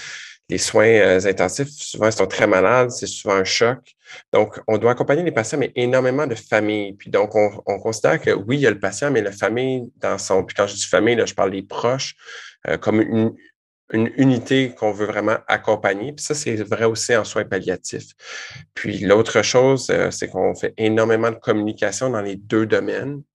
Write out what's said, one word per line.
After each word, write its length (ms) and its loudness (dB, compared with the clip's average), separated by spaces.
les 120 -2
soins, 260 4
euh, 400 6
intensifs, 440 0
souvent, 360 -4
ils 60 4
sont 160 0
très 180 0
malades, 460 4
c'est 160 -8
souvent 260 -2
un 120 2
choc. 340 0
Donc, 360 2
on 100 2
doit 140 4
accompagner 320 0
les 80 -2
patients, 260 -2
mais 180 -2
énormément 520 0
de 80 -4
familles. 580 -2
Puis 160 -20
donc, 240 2
on, 160 4
on 140 -2
considère 420 0
que 80 -2
oui, 280 0
il 40 0
y 60 4
a 20 4
le 100 -2
patient, 300 -4
mais 140 0
la 80 -4
famille 640 -2
dans 220 -4
son, 240 0
puis 120 -12
quand 120 2
je 80 -8
dis 100 -6
famille, 300 2
là, 100 2
je 80 -8
parle 160 0
des 140 -8
proches, 500 -4
euh, 100 -2
comme 240 2
une, 320 0
une 260 0
unité 580 2
qu'on 160 -2
veut 140 -4
vraiment 320 0
accompagner. 640 0
Puis 120 -12
ça, 80 -2
c'est 220 -4
vrai 300 -2
aussi 300 0
en 80 2
soins 220 -4
palliatifs. 680 -6
Puis 260 -6
l'autre 440 4
chose, 480 2
euh, 180 0
c'est 200 -8
qu'on 260 -2
fait 220 -6
énormément 520 2
de 60 -6
communication 760 -2
dans 120 -4
les 140 -6
deux 300 0
domaines, 560 -2